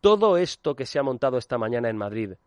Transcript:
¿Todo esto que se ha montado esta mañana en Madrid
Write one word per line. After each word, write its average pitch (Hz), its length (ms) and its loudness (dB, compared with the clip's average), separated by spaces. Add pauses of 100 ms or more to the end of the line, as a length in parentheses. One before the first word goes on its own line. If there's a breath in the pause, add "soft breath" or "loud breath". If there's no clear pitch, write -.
¿Todo 202 360 6
esto 156 400 -2
que 131 80 -6
se - 120 -6
ha 139 60 0
montado 127 340 -2
esta 120 200 -4
mañana 117 320 -2
en 110 80 -4
Madrid 104 340 -6 (160)